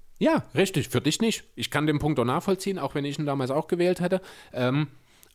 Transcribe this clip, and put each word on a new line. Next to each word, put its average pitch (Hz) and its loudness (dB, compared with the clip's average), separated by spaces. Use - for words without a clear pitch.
Ja, 311 2
richtig, 170 0
für - 0
dich 147 0
nicht. 226 0
Ich - -8
kann 147 0
den 151 2
Punkt 147 0
auch 120 4
nachvollziehen, 185 -2
auch 135 -4
wenn 143 -4
ich 143 -6
ihn 151 -4
damals 139 0
auch 151 0
gewählt 175 2
hätte. 180 0
Ähm, 131 2